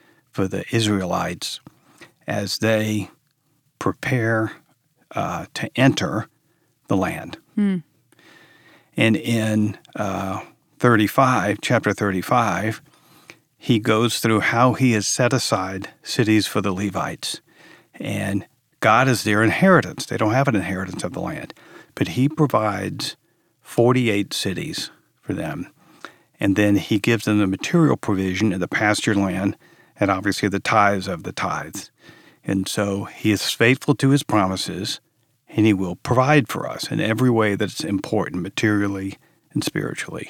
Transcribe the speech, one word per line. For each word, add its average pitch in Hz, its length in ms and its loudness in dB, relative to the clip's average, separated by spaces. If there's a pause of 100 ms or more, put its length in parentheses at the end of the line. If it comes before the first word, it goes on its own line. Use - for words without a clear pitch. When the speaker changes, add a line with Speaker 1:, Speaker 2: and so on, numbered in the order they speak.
(300)
Speaker 1:
for 98 160 -2
the 95 200 -6 (100)
Israelites 92 840 -2 (680)
as 104 300 -4
they 107 520 0 (680)
prepare, 113 720 -2 (640)
uh, 98 380 -6
to - 260 -8
enter 117 480 2 (600)
the 98 100 2
land. 82 400 -4 (160)
Speaker 2:
Hmm. 196 240 0 (1200)
Speaker 1:
And 110 180 4
in, 110 640 0 (180)
uh, 95 460 -6 (380)
thirty-five, 110 840 2
chapter 107 320 2
thirty-five, 104 880 -2 (800)
he 120 180 2
goes 113 420 2
through 110 200 2
how 120 340 4
he 127 200 2
has 104 120 0
set 123 260 0
aside 95 580 -2 (120)
cities 110 460 2
for 107 140 -4
the 101 100 -2
Levites. 90 720 -6 (520)
And 101 540 -4 (320)
God 113 280 4
is 123 160 2
their 107 200 2
inheritance. 139 640 4
They - 100 -4
don't 107 160 0
have 135 140 2
an 120 80 2
inheritance 92 480 -4
of 87 100 -8
the 90 80 -8
land. - 320 -8 (400)
But - 140 -2
he 123 200 0
provides 110 880 0 (460)
forty-eight 117 720 2
cities 85 560 -6 (320)
for 95 140 -6
them. 80 360 -8 (680)
And 98 160 2
then 104 220 4
he 107 200 0
gives 117 280 0
them 107 120 2
the 101 80 2
material 135 520 2
provision 95 540 0
in 90 100 -4
the 85 60 -2
pasture 107 460 0
land 98 420 0 (440)
and 98 100 2
obviously 98 400 0
the 98 100 -2
tithes 101 480 2
of 87 140 -6
the 85 120 -10
tithes. 78 580 -6 (520)
And 98 240 -2
so 101 360 -4
he - 280 -4
is - 200 0
faithful 127 420 2
to 135 160 2
his 139 140 2
promises, 92 760 -2 (520)
and 107 140 2
he 107 80 6
will 92 220 -2
provide 131 520 2
for - 220 -6
us - 220 -8
in 110 80 -2
every 113 300 2
way 107 260 2
that's 98 280 -4
important, 95 600 -2
materially 98 720 -2 (340)
and - 120 -2
spiritually. - 680 -6